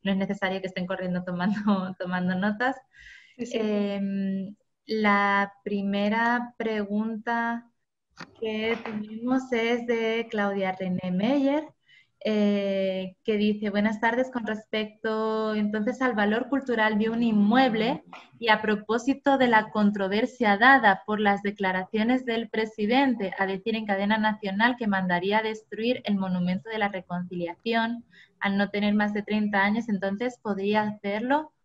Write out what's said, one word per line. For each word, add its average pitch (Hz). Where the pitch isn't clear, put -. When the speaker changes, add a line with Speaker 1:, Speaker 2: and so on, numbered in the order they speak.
Speaker 1:
No 196
es 190
necesario 190
que 185
estén 180
corriendo 180
tomando, 180
<laughs> 190
tomando 180
notas. 208
Speaker 2:
Sí, 233
sí. 233
Speaker 1:
Em, 196
la 202
primera 208
pregunta 220
que 220
tenemos 226
es 233
de 226
Claudia 202
René 185
Meyer, 277
eh, 196
que 214
dice, 208
"Buenas 214
tardes, 240
con 226
respecto 220
entonces 214
al 247
valor 208
cultural 220
de 226
un 233
inmueble 226
y 233
a 214
propósito 240
de 254
la 220
controversia 208
dada 233
por 214
las 202
declaraciones 202
del 226
presidente, 226
a 196
decir 190
en 220
cadena 202
nacional 214
que 226
mandaría 190
a 220
destruir 220
el 202
Monumento 185
de 220
la 202
Reconciliación 185
al 196
no 202
tener 208
más 208
de 208
treinta 208
años, 220
entonces 202
podría 208
hacerlo 220